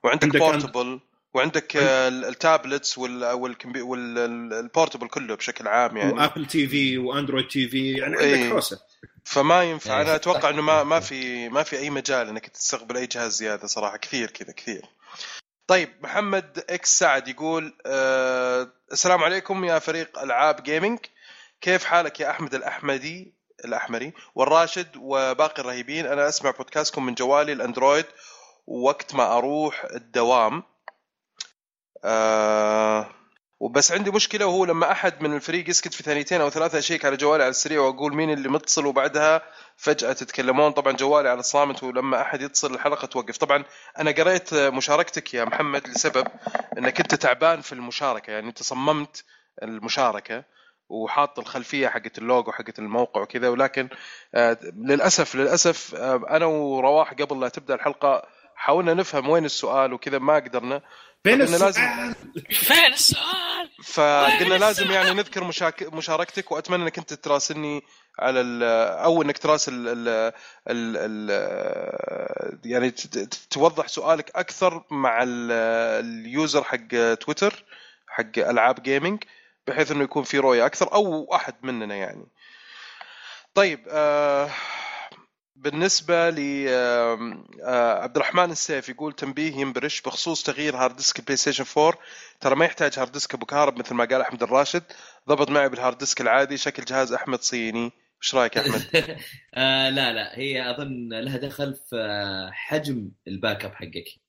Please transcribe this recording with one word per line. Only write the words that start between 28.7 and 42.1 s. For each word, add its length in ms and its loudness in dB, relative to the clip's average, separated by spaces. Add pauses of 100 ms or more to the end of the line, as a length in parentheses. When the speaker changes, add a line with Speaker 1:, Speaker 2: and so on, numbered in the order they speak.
Speaker 1:
ما 240 4
أروح 460 -2 (100)
الدوام. 680 2 (1400)
آه، 1080 2 (500)
وبس 320 2
عندي 180 0
مشكلة، 360 0
وهو 180 2
لما 280 2
أحد 300 0
من 140 0
الفريق 340 -4
يسكت 240 -2
في 80 -12
ثانيتين 380 0
أو 100 4
ثلاثة، 280 0
أشيك 260 -2
على 120 2
جوالي 260 4
على 80 4
السريع 300 0
وأقول: 340 0
'مين 180 0
اللي 160 -2
متصل؟' 380 0
وبعدها 560 4 (340)
فجأة 360 0
تتكلمون. 600 2
طبعًا 200 2
جوالي 360 2
على 120 0
الصامت، 420 0
ولما 400 0